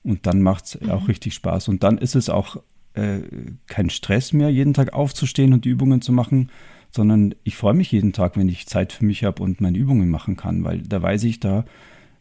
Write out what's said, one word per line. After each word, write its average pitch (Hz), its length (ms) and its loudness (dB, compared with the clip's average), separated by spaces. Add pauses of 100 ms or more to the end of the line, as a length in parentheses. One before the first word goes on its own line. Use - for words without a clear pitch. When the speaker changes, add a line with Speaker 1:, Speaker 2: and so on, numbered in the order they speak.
Speaker 1:
Und 98 240 -4
dann 95 160 4
macht's 92 380 0
Speaker 2:
Mhm. 214 100 -4
Speaker 1:
auch 98 180 -2
richtig - 260 -4
Spaß. 87 340 -4
Und 95 140 -2
dann 104 160 4
ist - 160 -2
es 120 160 0
auch, 87 260 -2 (380)
äh, 101 260 -4 (460)
kein 90 240 -2
Stress - 420 -2
mehr, 147 180 4
jeden 139 240 4
Tag 135 200 2
aufzustehen 135 580 2
und 120 120 4
die 123 60 -2
Übungen 127 300 2
zu 127 120 -2
machen, 127 380 0 (400)
sondern 107 440 4 (100)
ich - 120 -4
freue 107 180 2
mich 185 180 0
jeden 101 220 2
Tag, 87 220 -2
wenn 95 120 2
ich - 180 -6
Zeit 95 260 -2
für - 120 -4
mich 104 200 0
habe 95 180 -2
und 92 180 -2
meine 92 160 0
Übungen 113 320 2
machen 85 280 -2
kann, 87 280 -4
weil 87 160 -4
da 92 220 -6
weiß 101 220 0
ich, 113 160 -2
da 101 260 -2 (540)